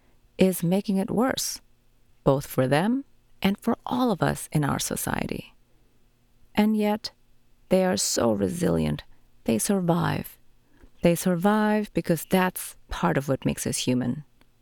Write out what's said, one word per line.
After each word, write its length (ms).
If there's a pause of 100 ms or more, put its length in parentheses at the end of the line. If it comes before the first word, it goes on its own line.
(360)
is 260
making 360
it 120
worse, 520 (600)
both 240
for 220
them 380 (340)
and 180
for 280
all 240
of 120
us 300
in 100
our 160
society. 760 (1000)
And 220
yet, 340 (600)
they 160
are 100
so 360
resilient. 680 (420)
They 140
survive. 800 (640)
They 120
survive 800
because 340
that's 480 (140)
part 260
of 120
what 180
makes 200
us 120
human. 460 (380)